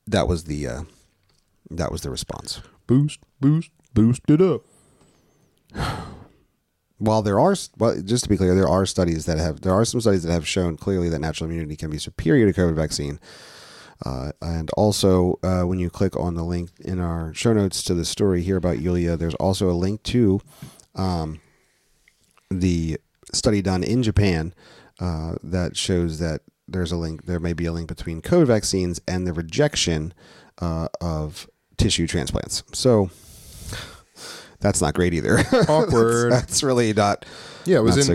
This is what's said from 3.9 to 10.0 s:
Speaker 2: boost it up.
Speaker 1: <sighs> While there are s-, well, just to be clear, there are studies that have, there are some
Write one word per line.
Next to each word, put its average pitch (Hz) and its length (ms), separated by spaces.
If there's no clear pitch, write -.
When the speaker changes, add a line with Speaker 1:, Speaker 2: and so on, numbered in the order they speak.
Speaker 2:
boost 117 380
it 151 100
up. 170 220
Speaker 1:
<sighs> - 320
While 110 220
there 98 200
are 180 120
s-, - 240
well, 110 240
just 107 240
to 110 60
be 98 80
clear, 90 160
there 95 140
are 92 180
studies 85 400
that 85 100
have, 78 240
there 95 140
are 107 100
some 123 160